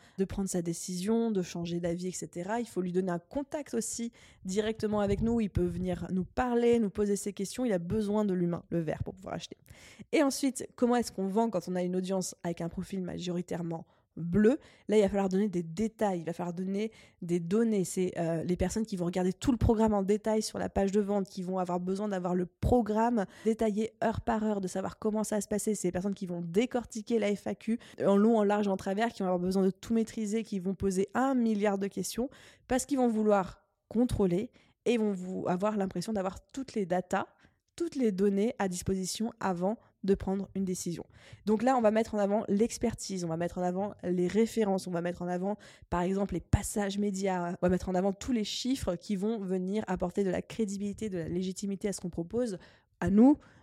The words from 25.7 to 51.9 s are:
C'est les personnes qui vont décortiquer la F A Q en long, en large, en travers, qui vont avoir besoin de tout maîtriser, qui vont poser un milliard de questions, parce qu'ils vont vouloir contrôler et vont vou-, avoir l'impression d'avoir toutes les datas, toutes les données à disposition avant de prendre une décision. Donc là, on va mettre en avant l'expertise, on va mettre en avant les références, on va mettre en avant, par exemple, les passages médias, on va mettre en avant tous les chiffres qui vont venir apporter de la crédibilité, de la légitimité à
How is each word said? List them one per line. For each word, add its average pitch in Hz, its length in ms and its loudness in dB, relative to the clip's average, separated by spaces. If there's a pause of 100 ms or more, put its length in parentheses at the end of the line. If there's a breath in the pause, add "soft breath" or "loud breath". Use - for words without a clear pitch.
C'est 185 140 -2
les 175 40 0
personnes 185 220 -2
qui 185 120 -8
vont 175 160 -6
décortiquer 220 800 0
la 202 140 2
F - 120 -8
A 208 80 -4
Q 220 240 -4 (260 loud breath)
en 196 120 6
long, 220 200 6
en 208 60 6
large, 208 240 4
en 190 100 2
travers, 208 360 -2
qui - 100 -6
vont 185 60 2
avoir 180 100 2
besoin 185 240 2
de 190 80 4
tout - 240 -4
maîtriser, 220 480 0
qui 202 160 -6
vont 185 160 -2
poser 196 400 0
un 262 200 2
milliard 214 440 2
de 202 80 -2
questions, 202 420 -4 (380 loud breath)
parce 254 200 0
qu'ils 277 120 0
vont 247 100 4
vouloir 208 560 2 (240)
contrôler 214 640 2 (340 soft breath)
et 240 140 4
vont 214 140 0
vou-, 185 340 -6
avoir 202 300 0
l'impression 190 360 -2
d'avoir 190 400 -4
toutes - 220 -10
les 202 100 0
datas, 180 420 -2 (500 soft breath)
toutes 339 180 -4
les 240 180 2
données 196 460 2
à 196 100 0
disposition 190 720 -4
avant 190 380 0 (240 soft breath)
de 196 120 4
prendre 190 400 -2
une 190 100 -2
décision. 180 400 -4 (400 loud breath)
Donc 214 180 2
là, 262 140 4
on 240 40 2
va 214 100 6
mettre 220 240 2
en 208 40 0
avant 202 300 2
l'expertise, 202 760 0
on 170 40 -4
va 160 80 -2
mettre 175 220 -4
en 180 40 -2
avant 185 400 -2
les 180 260 2
références, 202 580 2
on 185 40 -6
va 170 120 -2
mettre 175 200 -4
en 175 60 -4
avant, 185 300 -2 (320 loud breath)
par 175 120 0
exemple, 190 320 0
les 165 60 -2
passages 202 580 -6
médias, 190 540 -2
on 180 140 -2
va - 20 2
mettre 185 200 -2
en 185 60 -2
avant 190 180 0
tous 196 200 -8
les 214 120 0
chiffres 247 520 -4
qui 196 200 -4
vont 214 220 -2
venir 190 500 -2
apporter 185 360 -2
de 185 60 2
la 175 100 -2
crédibilité, 202 720 -4
de 185 80 -4
la 156 100 -4
légitimité 190 600 -4
à 190 40 0